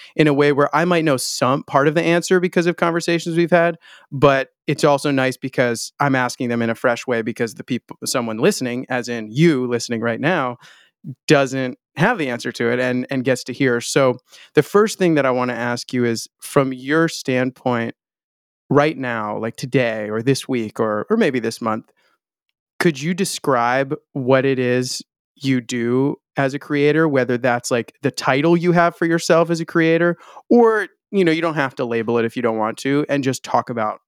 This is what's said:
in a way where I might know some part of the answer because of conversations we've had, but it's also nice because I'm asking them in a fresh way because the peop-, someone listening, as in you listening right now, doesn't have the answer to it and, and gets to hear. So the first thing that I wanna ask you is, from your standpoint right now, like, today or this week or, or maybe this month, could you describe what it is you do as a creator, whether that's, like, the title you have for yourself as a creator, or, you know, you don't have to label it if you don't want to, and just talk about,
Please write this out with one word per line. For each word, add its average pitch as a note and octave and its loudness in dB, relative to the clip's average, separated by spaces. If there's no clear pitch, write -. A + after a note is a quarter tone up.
in D#3 4
a D3 4
way D3 4
where C#3+ 2
I D#3 2
might E3+ 2
know C#3+ 2
some C3 -2
part C#3+ 2
of D3+ 2
the E3+ 2
answer E3+ 2
because F3+ 0
of F3 0
conversations E3+ -2
we've E3+ 2
had, E3+ 2
but C3+ 4
it's C#3+ 0
also C#3+ 2
nice C3 0
because B2 -2
I'm C#3 2
asking B2+ -2
them A#2 -2
in A#2 0
a A2+ -4
fresh A#2+ 0
way A#2+ -2
because A2+ -4
the - -14
peop-, - -6
someone A2+ -4
listening, B2+ -2
as B2 -4
in A2+ -8
you C3+ 2
listening A#2 -4
right A2+ -4
now, C3+ -2
doesn't C3+ 0
have G#3 2
the D3 -2
answer A#2+ -6
to A#2 0
it B2 0
and, B2+ -2
and C3 -4
gets B2+ 0
to B2+ -8
hear. B2 0
So C3 0
the D3+ 6
first G#3 0
thing E3+ 2
that C#3 2
I C3 2
wanna B2 -2
ask A#2+ -4
you B2 0
is, A#2 -4
from C3+ 0
your D3 0
standpoint B2+ -4
right C#3+ 2
now, A2+ -6
like, A2+ -8
today A#2 -2
or A2 -4
this C3 -2
week A#2 -4
or, G#2+ -2
or A3 2
maybe D3 0
this A2+ -6
month, A2 -4
could D3+ 0
you F3 -2
describe C#3 0
what C3 2
it C3+ 0
is B2 -2
you C3 0
do B2 -2
as C3+ 0
a C#3+ -8
creator, D3 2
whether B2+ 2
that's, A#2+ -2
like, A#2 -2
the C3+ 0
title D3 2
you F3 0
have E3+ 4
for E3+ -2
yourself E3 2
as E3 0
a E3 -6
creator, E3+ 2
or, A3 4
you G3 2
know, D#3+ 4
you E3 0
don't E3 -2
have C#3 -2
to C3+ -4
label A#2 0
it A2+ 2
if A2+ -8
you B2 -4
don't A2+ 0
want A2 -2
to, C#3+ 0
and C#3+ -2
just B2+ -2
talk - -2
about, G#2+ -4